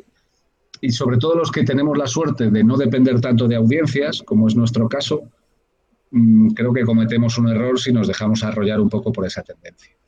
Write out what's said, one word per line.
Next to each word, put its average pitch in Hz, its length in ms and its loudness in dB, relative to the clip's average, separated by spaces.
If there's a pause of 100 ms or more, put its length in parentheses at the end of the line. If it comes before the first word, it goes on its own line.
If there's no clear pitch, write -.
(800)
y 131 100 -2
sobre 123 260 -2
todo 160 180 0
los 165 160 -2
que 151 120 -2
tenemos 143 340 0
la 143 100 -2
suerte 139 420 -2
de 107 140 2
no 120 120 4
depender 127 460 2
tanto 120 260 0
de 117 80 0
audiencias, 143 640 0
como 110 280 0
es - 80 0
nuestro 117 320 0
caso, 143 340 -4 (880)
mm, 110 380 6
creo 120 240 -2
que 127 100 0
cometemos 113 540 0
un 117 100 2
error 120 320 0
si 123 140 -2
nos 107 140 0
dejamos 110 360 -2
arrollar 107 380 -2
un 98 80 2
poco 104 240 -4
por 95 120 -6
esa 90 180 -10
tendencia. - 500 -20 (140)